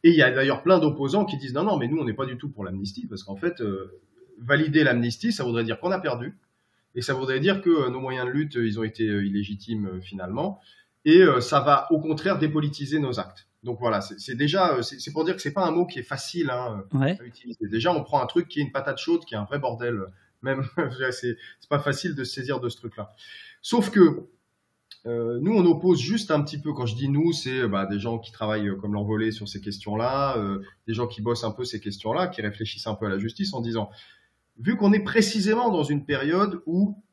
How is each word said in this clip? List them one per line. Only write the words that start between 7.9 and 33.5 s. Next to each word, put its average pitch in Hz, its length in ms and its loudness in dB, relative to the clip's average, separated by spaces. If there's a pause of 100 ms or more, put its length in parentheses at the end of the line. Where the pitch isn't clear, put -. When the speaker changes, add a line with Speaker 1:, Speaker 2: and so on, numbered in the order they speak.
Speaker 1:
moyens 127 260 -4
de 123 40 -4
lutte, 147 260 -2
euh, 117 100 0
ils 107 100 -2
ont 113 60 -4
été, 110 240 -2
euh, 101 180 0
illégitimes, 101 600 -4
euh, 92 140 -8
finalement, 101 580 -6 (460)
et, 165 160 10
euh, 139 180 8
ça 139 220 2
va, 143 300 4
au 151 100 4
contraire, 156 360 0
dépolitiser 147 600 0
nos 123 220 -2
actes. - 240 -12 (180)
Donc 120 160 -8
voilà, 110 220 0
c'est, - 180 -12
c'est 127 160 -10
déjà, 147 400 2
euh, 123 80 0
c'est, 135 160 -10
c'est 139 120 -10
pour 156 140 -2
dire 185 100 0
que 190 60 -12
c'est 143 100 -6
pas 185 140 0
un 160 60 0
mot 175 140 2
qui - 140 -10
est - 40 -8
facile, 143 480 -6
hein, 117 420 -6
Speaker 2:
Ouais. 143 260 2
Speaker 1:
à - 60 -18
utiliser. 117 420 -12
Déjà, 113 240 0
on 147 120 0
prend 139 180 0
un 123 60 -2
truc 170 200 0
qui - 120 -6
est - 20 0
une 143 100 -4
patate 135 280 -4
chaude, 170 260 0
qui - 80 -12
est 110 40 -6
un 104 80 -4
vrai 143 120 -6
bordel, 120 380 -4
euh, 95 120 -6 (360)
même, 135 200 -2 (140)
<laughs> 127 340 -2
c'est, 120 240 -4 (240)
c'est - 100 -20
pas 143 100 2
facile 143 340 -2
de 135 100 -6
se - 100 -8
saisir 131 260 -4
de 120 100 -4
ce - 80 -10
truc-là. - 360 -12 (480)
Sauf 214 280 0
que, 160 380 8 (800)
euh, 117 360 -4
nous, 190 120 0
on 190 120 6
oppose 170 340 4
juste 175 320 -2
un 147 100 4
petit 147 200 -6
peu, 151 100 -6
quand 123 140 -4
je 110 100 -2
dis 135 140 -2
nous, 160 240 2
c'est, 131 280 -4
euh, 117 60 2
bah, 98 200 0
des 101 120 -4
gens 117 200 -4
qui 113 120 -16
travaillent, 107 380 -2
euh, 95 60 -4
comme 104 180 -6
l'envolée 107 380 0
sur 107 180 -10
ces 107 100 -10
questions-là, 113 800 -2
euh, 98 240 -4 (240)
des 113 80 -6
gens 117 140 -2
qui - 140 -10
bossent 117 220 -2
un 107 80 -4
peu 123 140 -8
ces 107 160 -10
questions-là, 110 460 -4
qui 180 140 -8
réfléchissent 107 460 -8
un 107 80 -4
peu 107 120 -4
à - 20 -2
la 98 80 -2
justice 110 360 -4